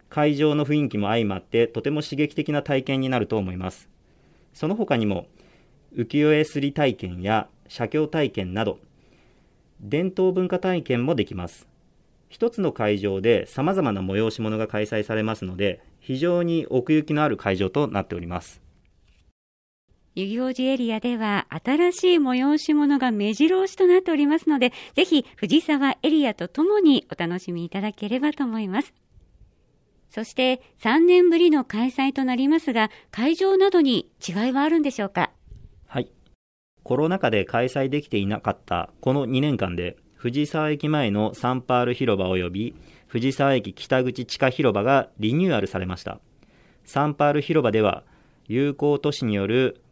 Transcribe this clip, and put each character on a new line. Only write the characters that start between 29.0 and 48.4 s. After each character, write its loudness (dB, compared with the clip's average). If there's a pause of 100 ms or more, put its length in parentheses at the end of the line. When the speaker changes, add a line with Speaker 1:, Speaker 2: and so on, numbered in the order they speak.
Speaker 2:
そ -8
し -14
て、 0 (160)
三 4
年 8
ぶ 4
り 6
の 2
開 -2
催 0
と -2
な 0
り 0
ま 4
す -4
が、 0 (200)
会 0
場 2
な 6
ど 4
に 2 (160)
違 -8
い -2
は 0
あ 2
る 4
ん 2
で 0
し -6
ょ -4
う -6
か？ -2 (540)
Speaker 1:
は -6
い。 -4 (720)
コ -2
ロ 2
ナ 0
禍 0
で 2
開 -2
催 -2
で -2
き -16
て -4
い -2
な -4
か -4
っ -4
た -4 (100)
こ 0
の 0
二 0
年 0
間 -4
で、 -8 (160)
藤 -4
沢 -2
駅 -4
前 0
の 0
サ -2
ン -4
パ 0
ー 0
ル -2
広 0
場 -2
及 -2
び -6 (320)
藤 -2
沢 2
駅 -4
北 -2
口 -6
地 -10
下 2
広 0
場 -2
が 2 (100)
リ 0
ニ 2
ュ 0
ー 0
ア 0
ル -2
さ -6
れ -4
ま -8
し -14
た。 -10 (680)
サ -2
ン -4
パ 2
ー 0
ル 0
広 0
場 2
で 2
は、 0 (420)